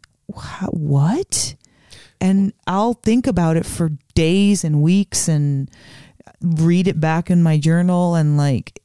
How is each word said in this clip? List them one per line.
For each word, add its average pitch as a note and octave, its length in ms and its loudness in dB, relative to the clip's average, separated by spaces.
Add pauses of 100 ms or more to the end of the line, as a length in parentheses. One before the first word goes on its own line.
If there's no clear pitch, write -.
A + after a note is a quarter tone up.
(280)
"Wha-, - 440 -12
what?" D3+ 840 -2 (680)
And F#3+ 320 0 (140)
I'll G#3 260 -2
think A#3+ 340 0
about E3+ 300 2
it E3+ 80 -2
for E3 240 -4 (240)
days F#3+ 500 2
and D3+ 180 0
weeks F#3 460 0
and C#3+ 420 -2 (720)
read E3+ 460 2
it D#3 140 -2
back D#3+ 280 0
in F3 140 4
my D#3+ 140 2
journal, F3 580 0
and, D3 220 2
like, C#3+ 480 -2